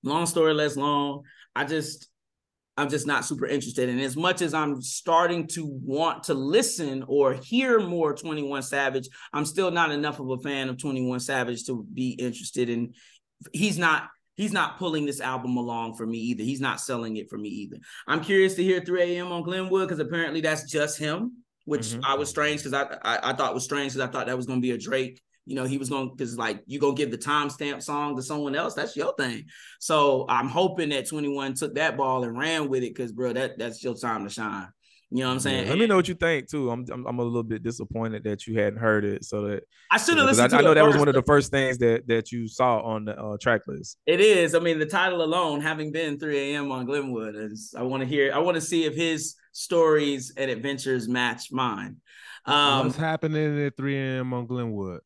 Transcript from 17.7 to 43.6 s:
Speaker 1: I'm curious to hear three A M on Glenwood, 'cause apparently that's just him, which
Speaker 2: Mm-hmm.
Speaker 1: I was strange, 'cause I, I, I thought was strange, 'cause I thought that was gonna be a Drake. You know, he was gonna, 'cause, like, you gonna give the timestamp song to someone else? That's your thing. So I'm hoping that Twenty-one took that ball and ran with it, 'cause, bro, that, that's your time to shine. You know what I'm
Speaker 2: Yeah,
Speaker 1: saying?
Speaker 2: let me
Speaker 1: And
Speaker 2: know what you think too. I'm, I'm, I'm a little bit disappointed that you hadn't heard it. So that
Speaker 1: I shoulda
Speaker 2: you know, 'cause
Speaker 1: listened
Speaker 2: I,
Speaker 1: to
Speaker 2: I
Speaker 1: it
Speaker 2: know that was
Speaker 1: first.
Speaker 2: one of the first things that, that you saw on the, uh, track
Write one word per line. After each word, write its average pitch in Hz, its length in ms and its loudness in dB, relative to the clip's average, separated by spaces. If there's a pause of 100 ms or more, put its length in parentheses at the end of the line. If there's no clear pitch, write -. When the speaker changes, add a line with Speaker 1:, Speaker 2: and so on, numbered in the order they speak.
Speaker 1:
I'm 156 140 0
curious 190 360 4
to 175 60 0
hear 185 200 4
three 175 340 0
A 175 40 -4
M 180 120 -6
on 170 100 -4
Glenwood, 185 460 0
'cause 165 120 -4
apparently 156 420 -2
that's 156 280 -2
just 151 280 0
him, 170 460 -4 (200)
which 120 280 -2
Speaker 2:
Mm-hmm. 120 120 -6
Speaker 1:
I 139 120 2
was 143 120 -2
strange, 151 340 0
'cause 139 120 -6
I, 139 80 0 (200)
I, - 280 0
I - 20 -2
thought 123 220 0
was 127 100 -4
strange, 139 300 -2
'cause 131 80 -2
I 123 60 -2
thought 127 180 -4
that 127 100 -2
was 127 80 -4
gonna 127 160 0
be 123 120 2
a 117 60 -2
Drake. 127 400 -4 (280)
You 131 80 -8
know, 131 120 -2
he 135 100 -2
was 135 140 -4
gonna, 135 260 -2
'cause, 120 220 -6
like, 110 280 -4
you 135 140 -8
gonna 143 140 4
give 139 160 -2
the 117 80 -6
timestamp 143 640 -2
song 147 340 -4
to 127 60 -4
someone 143 320 -4
else? 143 180 -2
That's - 240 -6
your 147 180 -2
thing. 120 300 -4 (340)
So 143 480 4
I'm 123 220 2
hoping 170 400 0
that 139 180 -2
Twenty-one 139 460 -4
took 117 220 -6
that 143 240 0
ball 131 260 2
and 117 100 -4
ran 151 360 -2
with 131 120 0
it, 120 140 -6
'cause, 120 160 -6
bro, 120 220 -2
that, - 240 -2
that's 113 260 -8
your 123 100 -4
time 110 300 -4
to 101 60 -8
shine. 101 380 -8 (420)
You 123 80 -2
know 131 80 0
what 127 60 0
I'm 131 40 0
Speaker 2:
Yeah, 127 60 -4
Speaker 1:
saying? 131 260 0
Speaker 2:
let 143 80 2
me 202 60 4
Speaker 1:
And 226 80 4
Speaker 2:
know 196 60 6
what 180 120 4
you 180 60 -4
think 165 340 0
too. 135 220 -2
I'm, 123 200 -6
I'm, 123 160 -8
I'm 123 120 -4
a 123 40 0
little 120 200 0
bit 110 200 -4
disappointed 113 640 -4
that 104 220 -4
you 113 120 -2
hadn't 101 200 2
heard 110 260 4
it. 101 220 -4
So 104 220 -4
that 104 160 -4 (260)
Speaker 1:
I 208 80 8
shoulda 269 140 4
Speaker 2:
you 330 40 6
know, 269 120 6
'cause 269 100 6
Speaker 1:
listened 127 160 6
Speaker 2:
I, - 20 6
Speaker 1:
to - 0 -
Speaker 2:
I 143 40 8
Speaker 1:
it - 40 6
Speaker 2:
know 160 160 10
that 151 60 10
was 147 80 8
Speaker 1:
first. 143 60 6
Speaker 2:
one 143 80 6
of 139 60 4
the 131 100 6
first 143 260 6
things 131 260 2
that, 117 320 2
that 113 240 0
you 117 160 -6
saw 120 320 2
on 110 240 -4
the, 104 180 -8
uh, 107 140 -6
track 113 300 2